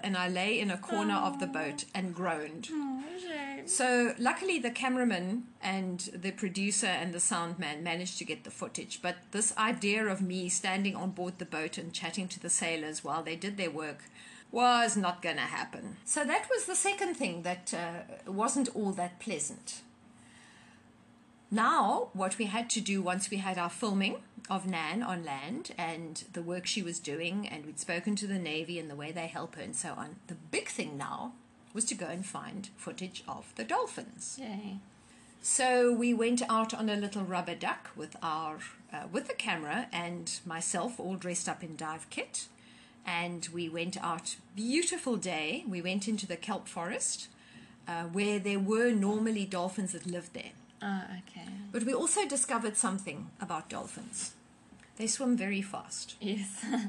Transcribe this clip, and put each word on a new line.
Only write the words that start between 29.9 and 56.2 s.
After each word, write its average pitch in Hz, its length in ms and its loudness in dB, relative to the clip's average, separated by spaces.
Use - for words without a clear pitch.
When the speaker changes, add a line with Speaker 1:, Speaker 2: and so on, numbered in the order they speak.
Speaker 1:
on, 151 200 -8
the 170 80 -8
big - 340 -4
thing 147 300 -4
now - 340 -6
was 226 140 -2
to - 80 0
go 185 120 -6
and 175 200 -4
find - 500 -8
footage - 500 -10
of 135 300 -8
the 226 80 -4
dolphins. - 760 -4
Speaker 2:
Yay. 208 380 -6
Speaker 1:
So 247 520 8
we 240 200 6
went 233 380 6
out 220 240 4
on 220 160 2
a 208 60 4
little 202 260 0
rubber 185 320 0
duck - 420 -2
with 151 260 -8
our, 156 360 0
uh, 151 180 -4
with 214 180 -2
the 508 60 -2
camera 170 580 0
and 175 520 -4
myself 175 560 -2
all 185 160 -2
dressed 180 320 -2
up 160 140 -4
in 160 140 -10
dive 156 340 -6
kit. - 360 -6
And 175 480 -2
we 170 160 -2
went 170 340 -2
out, - 320 -2
beautiful 262 600 2
day. 170 500 0
We 185 140 -2
went 196 280 0
into 202 180 0
the 175 100 -4
kelp 190 320 -4
forest, - 600 -2
uh, 170 160 -2
where 202 360 2
there 202 200 2
were 220 320 6
normally 214 560 4
dolphins 185 460 0
that 170 120 -8
lived 175 300 -4
there. - 160 -10
Speaker 2:
Oh, 196 200 0
okay. 175 200 -14
Speaker 1:
But 233 120 0
we 262 100 2
also 339 320 4
discovered 233 500 2
something 190 540 0
about 170 300 -4
dolphins. - 640 -6
They 220 100 -2
swim 247 300 4
very 196 260 2
fast. - 580 -8